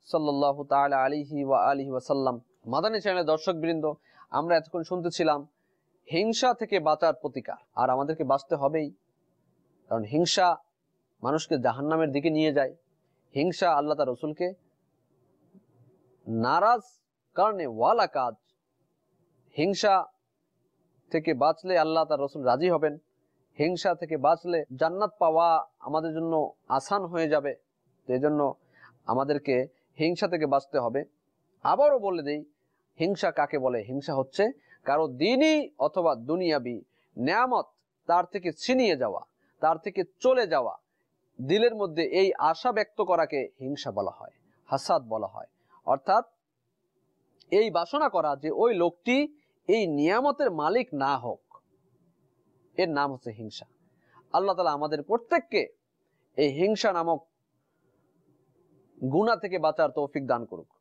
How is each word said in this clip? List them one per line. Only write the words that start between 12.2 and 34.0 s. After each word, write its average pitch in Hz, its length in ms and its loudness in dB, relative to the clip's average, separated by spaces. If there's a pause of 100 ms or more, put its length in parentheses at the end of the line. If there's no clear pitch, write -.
নিয়ে 156 220 2
যায়। 131 140 0 (600)
হিংসা 170 340 0 (100)
আল্লাহ 147 200 0
তার 131 140 0
রসুলকে 160 360 -6 (2000)
নারাজ 202 400 4 (520)
কারণে 196 280 0 (120)
ওয়ালা 185 300 4 (100)
কাজ। 123 200 -2 (1200)
হিংসা 196 380 2 (1160)
থেকে 165 180 0 (120)
বাঁচলে 160 320 0 (100)
আল্লাহ 160 260 2
তার 143 140 0
রসুল 143 260 -8
রাজি 143 240 2
হবেন, 151 200 0 (640)
হিংসা 180 320 0 (100)
থেকে 160 160 -6 (100)
বাঁচলে 170 320 2 (220)
জান্নাত 185 320 0 (100)
পাওয়া 165 260 4 (400)
আমাদের 156 280 -4
জন্য 165 180 -2 (420)
আসান 202 260 -2 (100)
হয়ে 165 220 -2
যাবে। 139 180 0 (520)
তো - 120 -14
এই 127 80 0
জন্য 151 160 2 (720)
আমাদেরকে 139 440 0 (440)
হিংসা 170 320 0
থেকে 156 220 0
বাঁচতে 139 300 0
হবে। 120 160 -2 (720)
আবারও 277 340 4
বলে 175 220 -2
দেই, 151 120 -4 (580)
হিংসা 196 300 0 (100)
কাকে 147 260 0
বলে? 123 140 0 (100)
হিংসা 139 320 -6